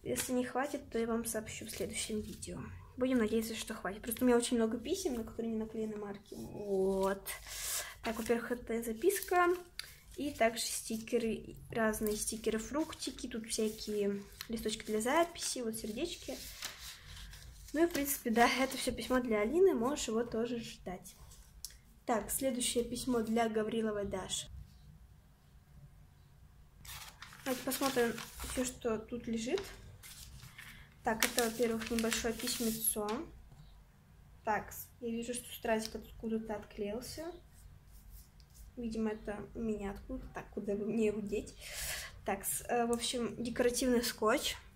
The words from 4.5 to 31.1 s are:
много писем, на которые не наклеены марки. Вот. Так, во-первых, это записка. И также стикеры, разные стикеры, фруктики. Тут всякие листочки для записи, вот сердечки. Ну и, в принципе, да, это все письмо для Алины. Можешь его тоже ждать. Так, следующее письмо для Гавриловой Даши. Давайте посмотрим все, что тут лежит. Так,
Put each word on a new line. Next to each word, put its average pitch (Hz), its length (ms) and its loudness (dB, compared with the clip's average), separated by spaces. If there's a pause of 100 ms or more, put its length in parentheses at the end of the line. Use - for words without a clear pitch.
много 226 200 4
писем, 294 360 0
на 226 100 -2
которые 226 280 -4
не 220 80 0
наклеены 220 380 -2
марки. 202 380 -8
Вот. 196 880 2 (800)
Так, 226 140 0
во-первых, 233 340 2
это 240 300 -2
записка. 349 680 4 (680)
И 277 160 -2
также 233 320 4
стикеры, 226 920 -2 (140)
разные 214 460 2
стикеры, 220 420 0
фруктики. 277 680 -2
Тут 220 200 -6
всякие 208 760 0 (260)
листочки 220 340 -2
для 214 160 0
записи, 294 600 2
вот 226 160 -2
сердечки. 240 600 -4 (1400)
Ну 311 100 6
и, 339 40 6
в - 40 0
принципе, 277 400 0
да, 233 180 10 (100)
это 262 180 2
все - 140 0
письмо 247 280 2
для 220 220 2
Алины. 311 340 8
Можешь 220 320 2
его 226 160 2
тоже 240 360 0
ждать. - 560 -10 (920)
Так, 220 240 2
следующее 247 520 2
письмо 240 380 2
для 226 260 4
Гавриловой 214 580 2
Даши. 190 420 -4 (3000)
Давайте 254 180 0
посмотрим 254 500 2 (380)
все, 254 140 2
что 220 320 -2
тут 233 300 -6
лежит. 233 340 0 (1500)
Так, 220 160 2